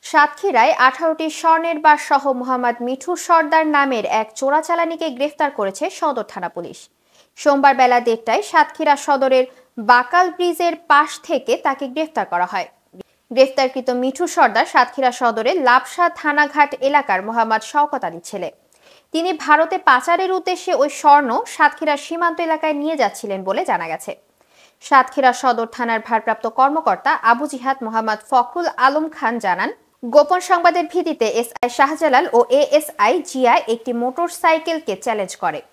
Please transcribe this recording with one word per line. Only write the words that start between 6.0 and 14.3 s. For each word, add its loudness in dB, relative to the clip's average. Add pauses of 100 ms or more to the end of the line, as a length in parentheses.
থানা -10
পুলিশ। -14 (460)
সোমবার 2
বেলা 4
দেড়টায় -2
সাতক্ষীরা 0
সদরের 2 (320)
বাকাল 2
ব্রিজের -2
পাশ 0
থেকে -2
তাকে -4
গ্রেফতার -6
করা -2
হয়। -6 (640)
গ্রেফতারকৃত 0
মিঠু -2
সর্দার 2